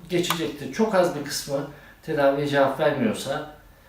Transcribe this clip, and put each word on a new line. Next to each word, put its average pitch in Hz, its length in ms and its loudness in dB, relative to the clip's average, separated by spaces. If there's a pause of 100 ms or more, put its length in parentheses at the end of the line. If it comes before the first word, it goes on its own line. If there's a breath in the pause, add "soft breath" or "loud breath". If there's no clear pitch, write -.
geçecektir. 175 640 -2
Çok 214 220 2
az 170 240 2
bir - 40 -6
kısmı 139 440 -6 (360 loud breath)
tedaviye 143 440 2
cevap 139 320 2
vermiyorsa, 139 760 0 (340 soft breath)